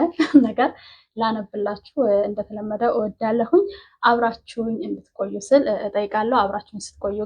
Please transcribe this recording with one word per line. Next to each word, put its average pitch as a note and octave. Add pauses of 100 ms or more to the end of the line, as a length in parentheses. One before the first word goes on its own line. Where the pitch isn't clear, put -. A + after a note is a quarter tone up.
(180)
<laughs> D4
ነገር - (460)
ላነብላችሁ፣ G#3+
እ፣ G#3+ (100)
እንደተለመደ G#3
እወዳለሁኝ። A3+ (380)
አብራችሁኝ A#3
እንድትቆዩ G3+
ስል፣ C4+
እ፣ G#3+
እጠይቃለሁ። G#3
አብራችሁኝ G3+
ስትቆዩ -